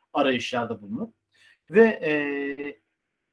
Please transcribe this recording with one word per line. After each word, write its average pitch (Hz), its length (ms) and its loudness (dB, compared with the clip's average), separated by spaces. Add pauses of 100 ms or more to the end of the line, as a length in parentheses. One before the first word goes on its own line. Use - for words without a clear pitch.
(120)
arayışlarda 117 720 -2
bulunur. 113 260 -8 (600)
Ve, 202 120 8
e, 208 300 2 (1200)